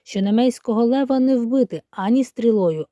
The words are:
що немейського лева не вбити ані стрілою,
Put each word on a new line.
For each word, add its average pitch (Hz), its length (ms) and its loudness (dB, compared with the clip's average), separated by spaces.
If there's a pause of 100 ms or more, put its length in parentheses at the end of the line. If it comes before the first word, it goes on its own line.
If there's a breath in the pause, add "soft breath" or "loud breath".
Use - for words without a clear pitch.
що - 180 -6
немейського 233 640 0
лева 262 340 0
не 262 180 2
вбити 233 440 -2 (100)
ані 220 320 0
стрілою, 196 680 0